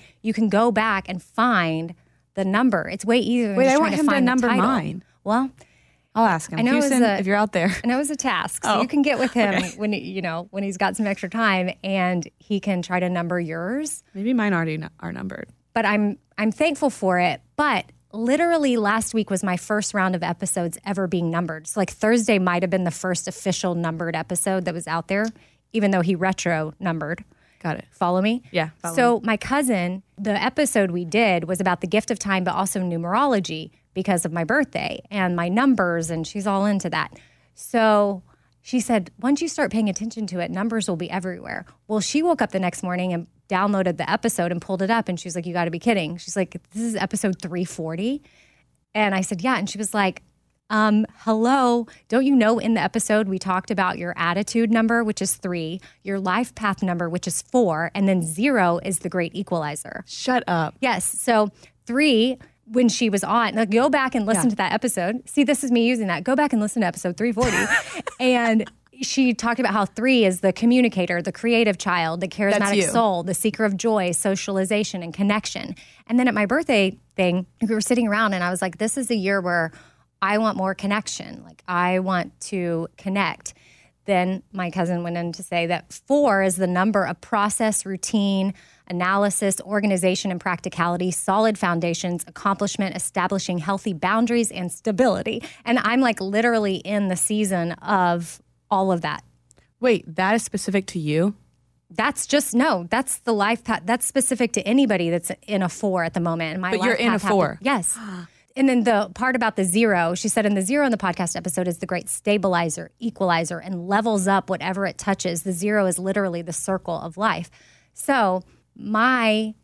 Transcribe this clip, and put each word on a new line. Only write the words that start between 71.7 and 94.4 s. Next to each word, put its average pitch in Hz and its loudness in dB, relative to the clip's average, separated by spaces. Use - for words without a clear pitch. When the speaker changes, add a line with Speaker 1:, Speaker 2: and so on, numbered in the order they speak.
Speaker 1:
child, 175 -2
the 190 -4
charismatic 202 0
Speaker 2:
you. 196 4
Speaker 1:
soul, 190 2
the 175 -2
seeker 220 -2
of 202 0
joy, 196 0
socialization, 190 -2
and 165 -10
connection. 202 -2
And 233 2
then 254 4
at 220 -2
my 208 2
birthday 214 2
thing, 180 2
we 226 0
were 214 0
sitting 233 0
around 208 2
and 180 -2
I 175 0
was 180 -2
like, 185 -4
"This 220 -2
is 247 -4
a 233 2
year 196 0
where 175 0
I 202 0
want 220 0
more 190 -2
connection. - -6
Like, - -20
I 180 0
want 185 -4
to 170 -2
connect." 190 -4
Then 185 0
my 180 -6
cousin 175 -2
went 170 -4
in 170 -4
to 190 -14
say 170 -2
that 175 -4
four 262 2
is 190 2
the 185 0
number 185 2
of - -6
process, 214 0
routine, 196 0
analysis, 196 0
organization, 190 0
and 180 -4
practicality, 175 -2
solid 208 0
foundations, 175 -2
accomplishment, 196 -4
establishing 185 -2
healthy 196 -2
boundaries, 220 0